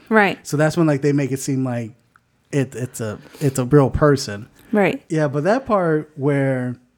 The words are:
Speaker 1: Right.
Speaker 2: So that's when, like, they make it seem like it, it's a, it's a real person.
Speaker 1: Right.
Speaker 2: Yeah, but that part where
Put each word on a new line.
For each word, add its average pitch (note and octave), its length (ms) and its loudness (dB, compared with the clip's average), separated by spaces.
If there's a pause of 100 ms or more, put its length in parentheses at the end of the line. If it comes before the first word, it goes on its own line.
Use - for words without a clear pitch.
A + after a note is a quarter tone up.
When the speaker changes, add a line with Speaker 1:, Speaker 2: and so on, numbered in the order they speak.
Speaker 1:
Right. G#3+ 300 2 (100)
Speaker 2:
So - 80 -4
that's D3+ 220 0
when, E3 100 4
like, C#3+ 140 0
they D3 100 2
make C#3 220 -2
it C3+ 80 -4
seem C3 240 -4
like A#2+ 260 -6 (640)
it, C#3 200 -2
it's B2 280 -10
a, G#2+ 180 -6 (220)
it's C#3 180 0
a B2+ 60 -2
real C3+ 240 6
person. C3+ 580 0 (240)
Speaker 1:
Right. G#3 380 0
Speaker 2:
Yeah, D#3 180 0
but C#3+ 160 -4
that A#3+ 220 0
part E3+ 500 0
where C3+ 600 -2 (200)